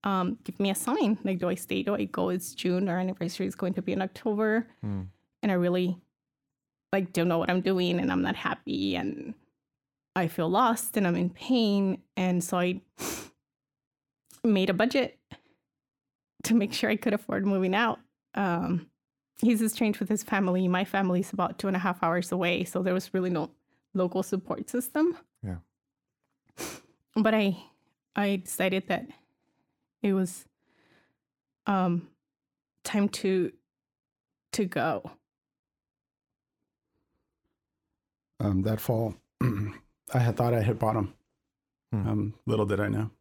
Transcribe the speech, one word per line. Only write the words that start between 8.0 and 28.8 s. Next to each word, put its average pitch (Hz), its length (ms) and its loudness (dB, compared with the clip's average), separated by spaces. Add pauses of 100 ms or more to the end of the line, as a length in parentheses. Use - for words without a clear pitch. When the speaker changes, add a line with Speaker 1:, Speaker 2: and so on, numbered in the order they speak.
Speaker 1:
I'm - 100 2
not 185 140 0
happy, - 640 -2
and - 360 -6 (840)
I 180 120 0
feel 160 220 -2
lost, 226 480 2
and 196 100 2
I'm 175 80 2
in 175 140 0
pain. 202 720 2 (160)
And 180 260 2
so 180 160 -2
I 180 220 0 (160)
<sniffs> - 1500 -14
made 196 260 4
a 190 40 2
budget 247 440 0 (1300)
to 226 100 2
make 214 200 4
sure 220 160 0
I 220 80 2
could 208 160 0
afford 196 320 -2
moving 190 280 2
out. 220 260 0 (360)
Um, 175 520 -2 (540)
he's 226 200 4
estranged 214 380 0
with 196 100 -4
his 208 140 -2
family. 185 440 0
My 180 180 2
family's 185 480 0
about 175 260 -2
two 202 80 -2
and 190 80 0
a 185 40 0
half 180 240 -2
hours 170 280 0
away, 180 320 0
so 185 180 -4
there 185 140 0
was - 180 -4
really 185 160 0
no 160 220 -2 (420)
local 185 300 0
support - 480 -4
system. 311 440 0 (280)
Speaker 2:
Yeah. 92 140 -6 (1600)
Speaker 1:
But 220 200 4
I, 196 220 2 (580)
I 202 220 0
decided 185 500 -2